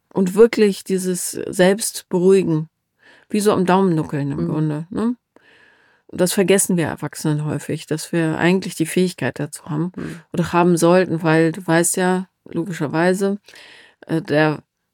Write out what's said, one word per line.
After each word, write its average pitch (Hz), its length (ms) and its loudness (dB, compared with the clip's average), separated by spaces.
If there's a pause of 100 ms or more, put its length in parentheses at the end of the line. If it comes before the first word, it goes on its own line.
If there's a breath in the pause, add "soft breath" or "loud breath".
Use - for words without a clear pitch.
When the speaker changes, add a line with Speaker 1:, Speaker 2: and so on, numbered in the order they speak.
(120)
Speaker 1:
Und 185 240 0
wirklich 214 480 4
dieses 185 480 -4
Selbstberuhigen, 185 1400 0 (600 soft breath)
wie 214 120 -2
so 202 120 2
am 185 140 0
Daumen 180 300 2
nuckeln 147 340 -4
im 156 140 -4
Speaker 2:
Mhm. 170 40 -4
Speaker 1:
Grunde, 156 420 -4
ne? 226 260 -4 (920 soft breath)
Das 180 220 0
vergessen 190 460 2
wir 156 80 0
Erwachsenen 151 580 -4
häufig, 147 420 -6
dass - 260 -6
wir 160 260 -2
eigentlich 180 380 0
die 160 100 -2
Fähigkeit 180 540 -2
dazu 147 260 -10
haben 160 300 -4
Speaker 2:
Mhm. 165 240 -10 (120)
Speaker 1:
oder 175 200 -2
haben 175 260 4
sollten, 170 460 2
weil 160 280 2
du 180 140 -12
weißt 170 320 2
ja, 185 300 -2 (220)
logischerweise, 170 840 -2 (680 loud breath)
äh, 160 160 -2
der 151 400 0 (320)